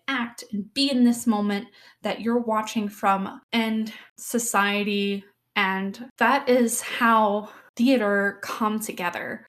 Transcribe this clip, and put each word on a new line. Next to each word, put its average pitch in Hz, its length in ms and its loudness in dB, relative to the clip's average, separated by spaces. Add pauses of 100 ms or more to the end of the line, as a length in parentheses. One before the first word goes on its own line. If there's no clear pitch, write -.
act 240 440 -6
and 202 220 -8
be 277 160 0
in 247 140 4
this 240 220 2
moment 208 420 0 (340)
that - 180 -4
you're 233 180 0
watching 214 480 -2
from, 196 540 -2 (120)
and 220 400 -2 (260)
society, 202 1080 -2 (320)
and 196 500 -2 (120)
that 269 300 2
is 247 340 2
how 214 640 2 (280)
theater 202 640 2
come 214 360 -2
together. - 720 -6